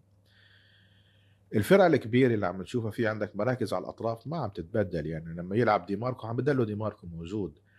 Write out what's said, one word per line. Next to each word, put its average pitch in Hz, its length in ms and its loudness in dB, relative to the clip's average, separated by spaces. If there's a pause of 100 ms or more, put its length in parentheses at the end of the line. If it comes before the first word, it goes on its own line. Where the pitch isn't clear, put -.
(1500)
الفرق 185 300 6
الكبيرة 127 500 4
اللي 101 120 0
عم 92 160 -4
نشوفها، 110 280 -4
في 113 160 -2
عندك 104 300 -4
مراكز 117 360 -2
على 92 100 -2
الأطراف - 440 -6
ما 151 100 -6
عم 123 140 -6
تتبدل، 87 560 -4
يعني 80 280 -8
لما 90 220 -6
يلعب 107 300 4
دي 98 100 -4
ماركو 120 300 -6
عم 117 100 -6
بدله 131 280 0
دي 104 100 -4
ماركو 104 320 -6
موجود، 85 520 -8 (200)